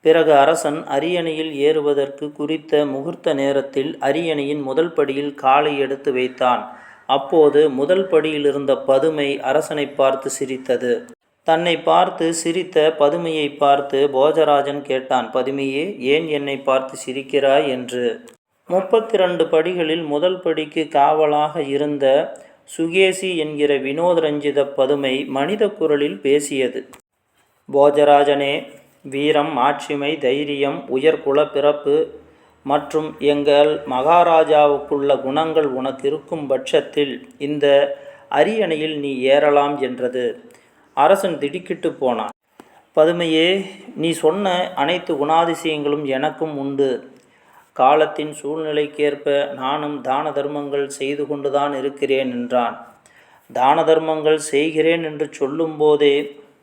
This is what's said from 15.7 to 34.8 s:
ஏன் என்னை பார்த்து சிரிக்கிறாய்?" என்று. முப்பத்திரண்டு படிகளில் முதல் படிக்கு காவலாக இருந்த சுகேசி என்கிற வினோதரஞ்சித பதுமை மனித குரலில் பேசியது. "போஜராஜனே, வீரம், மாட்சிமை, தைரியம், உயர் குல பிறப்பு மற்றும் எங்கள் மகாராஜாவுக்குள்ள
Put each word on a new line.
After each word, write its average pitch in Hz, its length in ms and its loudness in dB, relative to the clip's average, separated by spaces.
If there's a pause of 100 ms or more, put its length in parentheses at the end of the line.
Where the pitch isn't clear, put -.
ஏன் 143 280 0
என்னை 143 300 -4
பார்த்து 131 480 -2
சிரிக்கிறாய்?" 139 600 0
என்று. 123 580 -4 (420)
முப்பத்திரண்டு 185 800 0
படிகளில் 165 560 0
முதல் 160 360 -2
படிக்கு 156 480 -4
காவலாக 151 760 2
இருந்த 143 760 0 (400)
சுகேசி 185 580 0
என்கிற 147 440 0
வினோதரஞ்சித 147 840 0
பதுமை 139 600 0
மனித 185 440 -2
குரலில் 151 500 -2
பேசியது. 139 680 0 (840)
"போஜராஜனே, 143 920 4 (340)
வீரம், 147 520 0
மாட்சிமை, 143 640 -2
தைரியம், 143 720 -2
உயர் 151 340 2
குல 143 240 2
பிறப்பு 147 600 0 (560)
மற்றும் 147 560 -2
எங்கள் 147 720 2
மகாராஜாவுக்குள்ள 147 1300 4